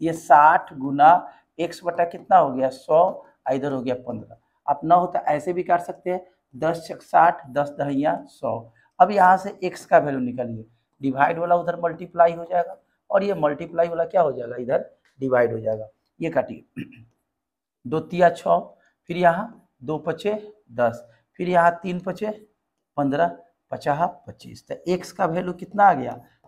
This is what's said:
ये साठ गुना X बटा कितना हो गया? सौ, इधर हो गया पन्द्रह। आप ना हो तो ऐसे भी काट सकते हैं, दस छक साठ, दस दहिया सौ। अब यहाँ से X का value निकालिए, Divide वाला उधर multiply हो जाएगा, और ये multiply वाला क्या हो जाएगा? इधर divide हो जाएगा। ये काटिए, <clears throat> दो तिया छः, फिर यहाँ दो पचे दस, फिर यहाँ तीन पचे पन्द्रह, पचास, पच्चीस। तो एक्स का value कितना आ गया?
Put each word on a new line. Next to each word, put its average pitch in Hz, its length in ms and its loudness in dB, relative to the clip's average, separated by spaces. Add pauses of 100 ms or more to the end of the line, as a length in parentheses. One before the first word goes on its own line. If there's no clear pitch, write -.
ये 165 120 -2
साठ 160 600 4
गुना 143 580 4 (260)
X 160 260 -6
बटा 170 200 -2
कितना 185 320 0
हो 147 160 4
गया? 131 160 -2
सौ, 165 580 0 (260)
इधर 139 200 -4
हो 131 100 -6
गया 127 120 -4
पन्द्रह। 113 420 -12 (320)
आप 143 160 -2
ना 165 100 4
हो 180 120 4
तो 180 120 -6
ऐसे 151 340 -2
भी 175 100 -4
काट 175 180 0
सकते - 300 -10
हैं, 180 160 -6 (300)
दस 165 320 -4
छक - 140 -14
साठ, 165 480 2
दस 143 180 -2
दहिया 143 560 -4
सौ। - 480 -8 (280)
अब 185 100 6
यहाँ 190 260 6
से 196 280 -8
X - 220 -8
का 175 120 4
value 143 220 0
निकालिए, 117 460 -8 (360)
Divide 143 360 0
वाला 170 160 0
उधर 170 260 -2
multiply 170 520 0
हो 170 120 -10
जाएगा, 170 320 -4 (340)
और 196 120 2
ये 196 120 -2
multiply 165 540 -2
वाला 165 160 -4
क्या 175 180 2
हो 147 100 0
जाएगा? 120 240 -10
इधर 127 340 -4 (300)
divide 123 320 2
हो 110 80 -6
जाएगा। 110 280 -4 (320)
ये 165 100 -4
काटिए, - 520 -6
<clears throat> - 240 -20 (800)
दो 151 140 -4
तिया 175 300 4
छः, 175 300 0 (460)
फिर 170 100 -8
यहाँ 175 520 0 (140)
दो 151 160 -6
पचे 202 540 -6 (200)
दस, 117 360 -2 (280)
फिर 180 120 -6
यहाँ 170 340 2
तीन 180 180 -8
पचे 208 480 -10 (480)
पन्द्रह, 147 420 0 (320)
पचास, - 560 -4
पच्चीस। - 420 -20
तो - 60 -10 (140)
एक्स 180 240 -4
का 190 140 -2
value 175 260 -4
कितना 196 320 0
आ 190 100 8
गया? 120 300 -8 (240)